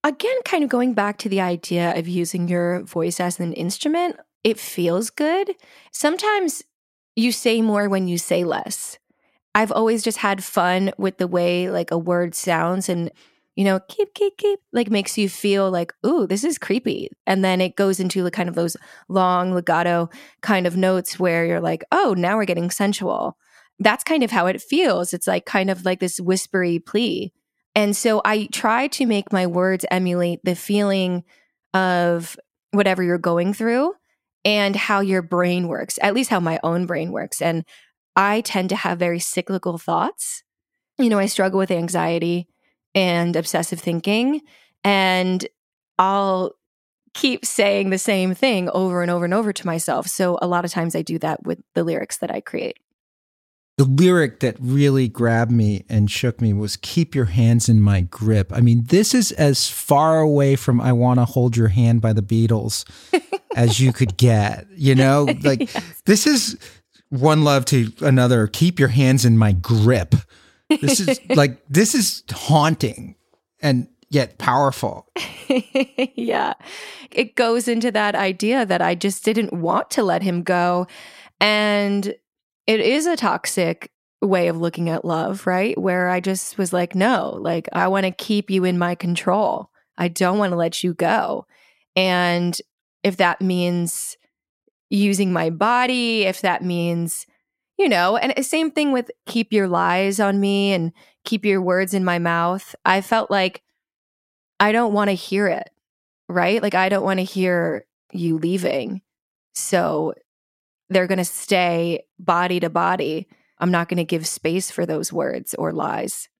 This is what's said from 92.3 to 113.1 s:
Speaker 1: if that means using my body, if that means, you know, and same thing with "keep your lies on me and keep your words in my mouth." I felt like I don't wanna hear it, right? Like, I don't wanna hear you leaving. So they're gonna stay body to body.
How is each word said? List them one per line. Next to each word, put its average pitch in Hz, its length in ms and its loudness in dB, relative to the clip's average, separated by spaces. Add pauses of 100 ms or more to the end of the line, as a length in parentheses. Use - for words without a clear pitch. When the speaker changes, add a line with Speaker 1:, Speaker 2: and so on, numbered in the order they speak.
Speaker 1:
if 185 140 -2
that 175 220 2
means 175 800 -2 (720)
using 202 420 2
my 165 200 0
body, 233 720 0
if 190 180 -2
that 180 220 0
means, 170 640 -2 (500)
you 392 100 2
know, 196 300 2
and 262 260 -2
same 320 280 -2
thing 294 200 0
with 247 200 -2 (160)
"keep 226 260 -2
your 202 140 2
lies 180 520 0
on 202 200 2
me 196 340 0
and 165 180 -2 (320)
keep 214 220 -4
your 196 160 2
words 185 320 0
in 190 100 0
my 175 140 0
mouth." 170 640 -2
I 190 180 2
felt 226 280 0
like 190 320 -2 (1000)
I 208 120 4
don't 226 220 2
wanna 202 200 2
hear 190 340 -2
it, - 220 -4 (600)
right? 180 340 0
Like, 208 100 -2
I 185 160 2
don't 196 140 0
wanna 190 200 0
hear 180 600 -2 (260)
you 170 280 -2
leaving. 175 640 -4 (520)
So 160 600 -2 (760)
they're 185 180 2
gonna 190 180 -2
stay 170 800 -2 (160)
body 180 420 0
to 170 80 -2
body. 170 580 -2 (320)